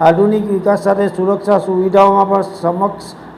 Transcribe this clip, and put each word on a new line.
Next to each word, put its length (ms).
આધુનિક 460
વિકાસ 340
સાથે 240
સુરક્ષા 500
સુવિધાઓમાં 680
પણ 140
સમક્ષ 600